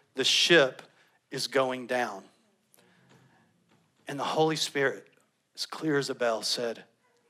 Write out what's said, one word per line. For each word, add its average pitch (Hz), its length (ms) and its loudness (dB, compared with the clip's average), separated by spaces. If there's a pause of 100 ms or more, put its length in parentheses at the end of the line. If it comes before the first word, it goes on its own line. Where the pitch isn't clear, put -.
(140)
"The 135 80 -2
ship 135 600 4 (500)
is 135 160 -6
going 127 400 -2
down." 117 340 -4 (1800)
And 143 120 -10
the 127 60 -4
Holy 156 300 2
Spirit, 143 540 -2 (480)
as - 100 -8
clear 151 320 -2
as 131 120 -2
a 131 40 -4
bell, 113 280 -2
said, 117 420 -6 (460)